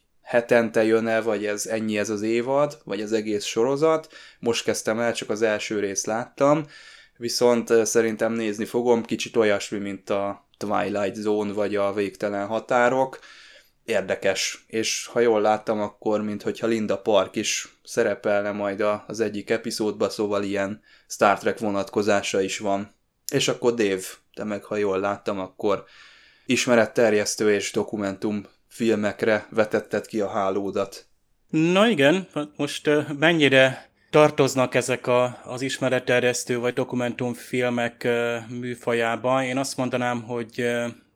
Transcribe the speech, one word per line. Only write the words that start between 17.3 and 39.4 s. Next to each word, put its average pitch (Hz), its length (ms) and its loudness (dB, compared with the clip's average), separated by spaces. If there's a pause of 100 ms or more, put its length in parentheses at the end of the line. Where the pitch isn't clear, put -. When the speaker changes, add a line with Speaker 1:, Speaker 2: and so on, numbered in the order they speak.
Speaker 1:
is - 320 -4 (160)
szerepelne 104 680 0
majd 101 300 -4
a, 104 260 0
az 107 120 -8
egyik 104 300 -4
epizódba, 107 600 -2
szóval 104 340 -2
ilyen 98 380 -4 (260)
Star 101 320 4
Trek 107 200 -2
vonatkozása 101 840 0
is 95 160 -4
van. 101 380 -4 (360)
És 135 160 0
akkor 123 260 2
Dave, 98 300 0 (300)
te - 100 -10
meg, 104 200 -8
ha 107 120 -8
jól 98 240 0
láttam, 101 400 -4
akkor 95 440 -2 (600)
ismeretterjesztő 110 1080 2
és 98 180 -2
dokumentumfilmekre 104 1800 -2
vetetted 107 560 0
ki 110 140 -4
a 98 100 -2
hálódat. 98 760 -2 (440)
Speaker 2:
Na 180 380 4
igen, 175 400 4 (280)
most, - 320 -6
ö, 151 140 4 (180)
mennyire 139 680 4 (200)
tartoznak 139 640 4
ezek 123 320 0
a, 123 360 2
az 120 180 -10
ismeretterjesztő 123 1000 0
vagy 123 140 -2
dokumentumfilmek, 120 1300 -4
ö, 120 340 0 (100)
műfajába? 120 960 -2